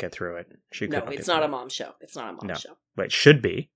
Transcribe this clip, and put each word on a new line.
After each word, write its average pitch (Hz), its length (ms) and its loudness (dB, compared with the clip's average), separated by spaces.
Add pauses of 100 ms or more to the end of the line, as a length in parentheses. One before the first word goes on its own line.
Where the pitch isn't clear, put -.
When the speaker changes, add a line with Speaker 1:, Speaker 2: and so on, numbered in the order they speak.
Speaker 1:
get 87 60 -10
through 87 240 -8
it. 87 100 -12 (260)
She - 140 -6
could 151 60 -6
Speaker 2:
No, 143 80 -2
Speaker 1:
not - 140 -8
Speaker 2:
it's - 120 -8
Speaker 1:
get 180 60 0
Speaker 2:
not 165 60 4
Speaker 1:
through 156 60 4
Speaker 2:
a - 20 2
Speaker 1:
it. 147 40 -4
Speaker 2:
mom 127 180 -8
show. - 320 -10
It's - 160 -18
not 117 140 -10
a - 20 -12
mom 101 160 -10
Speaker 1:
No. 87 60 -4
Speaker 2:
show. - 220 -10 (200)
Speaker 1:
But 95 100 -2
it - 60 -4
should 143 300 8
be. 90 340 -4